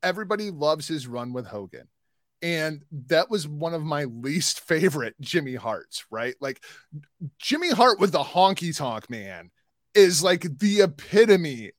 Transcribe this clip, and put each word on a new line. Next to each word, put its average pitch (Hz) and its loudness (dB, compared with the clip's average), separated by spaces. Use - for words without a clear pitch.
everybody 202 -4
loves 151 -2
his 143 -8
run 120 -8
with 123 -8
Hogan. 95 -14
And 156 -4
that 165 2
was 175 -2
one 151 -6
of 165 -4
my 147 -2
least 131 -4
favorite 156 0
Jimmy 143 -4
Harts, 110 -8
right? 120 -6
Like, 135 -8
Jimmy 339 -2
Hart 233 4
with 190 2
the 147 0
honky 175 2
tonk 117 -8
man 98 -12
is, 180 8
like, 180 0
the 202 4
epitome 170 2